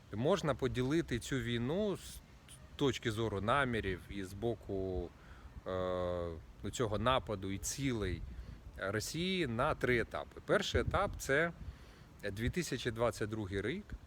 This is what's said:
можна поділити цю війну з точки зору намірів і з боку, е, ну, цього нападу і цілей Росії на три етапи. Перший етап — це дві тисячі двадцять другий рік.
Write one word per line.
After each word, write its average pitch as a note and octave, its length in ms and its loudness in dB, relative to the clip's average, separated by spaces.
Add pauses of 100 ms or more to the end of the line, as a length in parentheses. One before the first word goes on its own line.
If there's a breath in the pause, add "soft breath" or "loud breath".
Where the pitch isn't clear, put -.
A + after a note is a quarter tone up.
(140)
можна C#3 420 2
поділити B2+ 640 0
цю - 160 -4
війну C3 600 0
з - 220 -12 (560)
точки A#2+ 360 4
зору G#2 300 0
намірів A2 580 2 (100)
і G2 140 -4
з F#2 100 -8
боку, F#2+ 760 -2 (580 loud breath)
е, F2+ 600 0 (340)
ну, G#2 80 -2
цього G#2+ 280 0
нападу A2 520 2
і G2 60 -2
цілей G#2 640 -2 (560 loud breath)
Росії D3+ 720 0
на B2+ 280 2
три B2 240 4
етапи. - 460 -4
Перший E3+ 360 4
етап — F#3+ 360 2
це D#3 340 2 (800 loud breath)
дві A2+ 180 2
тисячі C3+ 420 0
двадцять A2+ 380 2
другий G2+ 320 -2
рік. D#3 240 -2 (220)